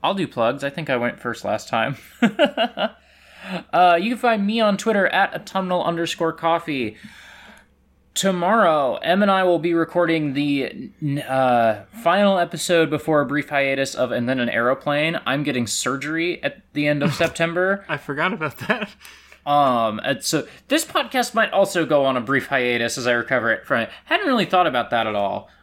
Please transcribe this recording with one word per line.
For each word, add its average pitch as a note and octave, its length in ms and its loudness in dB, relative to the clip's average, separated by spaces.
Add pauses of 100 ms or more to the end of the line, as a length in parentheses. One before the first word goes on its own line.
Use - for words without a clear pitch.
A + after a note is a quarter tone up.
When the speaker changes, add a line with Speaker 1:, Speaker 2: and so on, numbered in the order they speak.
Speaker 1:
I'll E3+ 120 0
do F#3 140 -4
plugs. B2+ 340 -2
I C#3 80 -4
think D3+ 200 -8
I C3 60 2
went A#2+ 240 -2
first A#2 240 -8
last G#2 240 -4
time. A#2+ 280 0 (240)
<laughs> A#3 760 0 (760)
Uh, F3 280 6
you G#3 100 -2
can B3 80 -4
find A3 280 2
me A3+ 140 0
on G#3 160 4
Twitter G3+ 320 0
at - 260 0
autumnal F3+ 480 -4
underscore E3+ 500 -2
coffee. D#3 640 -2 (1200)
Tomorrow, F3 880 2
Em F3+ 180 2
and G3+ 120 4
I F#3+ 100 2
will F3 160 4
be E3+ 160 0
recording E3 600 0
the, C#3+ 560 -2 (120)
n-, C#3+ 160 -2
uh, B2 680 2 (200)
final G3 340 4
episode E3+ 500 0
before D3+ 320 0
a C#3 60 0
brief C#3+ 220 -4
hiatus C3+ 480 0
of A#2+ 160 0
And A#2+ 160 -2
Then C3 100 0
an A#2+ 100 0
Aeroplane. C#3+ 760 0
I'm C#3 160 0
getting B2+ 240 -2
surgery D3+ 760 -4
at C#3+ 140 -4 (140)
the D3 140 -2
end D3 160 0
of D3 120 0
Speaker 2:
<laughs> - 0 -
Speaker 1:
September. F3 760 -2
Speaker 2:
I D#3 80 -4
forgot D3+ 360 -2
about D#3+ 260 -6
that. G#3+ 320 -4 (540)
Speaker 1:
Um, B2 600 2
and - 180 -2
so - 240 -2 (220)
this D4+ 160 0
podcast B3+ 500 -2
might A3 160 2
also F#3+ 340 2
go C#3+ 200 4
on C3 120 2
a B2 40 0
brief C3 260 0
hiatus B2 500 0
as B2 120 -2
I B2 40 4
recover A#2 400 0
it - 140 -4
from B2+ 140 0
it. A2 100 -4 (140)
Hadn't F4+ 240 0
really A#3 180 2
thought F3+ 220 2
about B2 220 -2
that A2+ 180 0
at G#2 80 -2
all. G2+ 320 -2 (140)